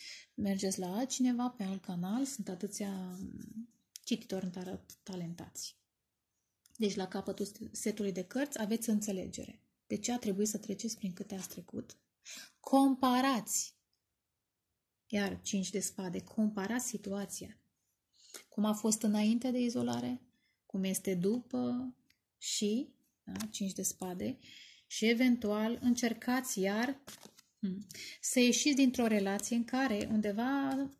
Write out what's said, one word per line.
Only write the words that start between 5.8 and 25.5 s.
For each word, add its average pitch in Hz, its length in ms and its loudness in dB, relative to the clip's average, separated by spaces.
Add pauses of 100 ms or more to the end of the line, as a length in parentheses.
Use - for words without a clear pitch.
Deci, 202 180 0
la 185 120 -2
capătul 196 400 -4 (240)
setului 208 400 -2
de 180 120 -4
cărți 269 380 -4
aveți 220 280 0
înțelegere. - 720 -2 (260)
De 208 100 -2
ce 226 140 -2
a 247 60 0
trebuit 208 300 0
să 208 100 -2
treceți 214 400 -6
prin 185 160 -4
câte 196 220 -10
ați 185 140 -10
trecut? - 480 -12 (600)
Comparați! 262 1160 4 (1300)
Iar 196 340 -2
cinci 190 280 -2
de 196 100 -2
spade, 185 400 -4
comparați 214 680 0
situația. 202 720 -6 (920)
Cum 208 160 0
a 214 80 2
fost 220 280 0
înainte 220 500 2
de 247 80 0
izolare, 240 640 0 (440)
cum 190 180 -2
este 190 320 0
după 247 800 0 (420)
și, 220 560 -2 (300)
da, 208 220 -6
cinci 196 280 -4
de 196 80 -6
spade, 190 560 -4 (500)
și - 180 0
eventual 233 760 4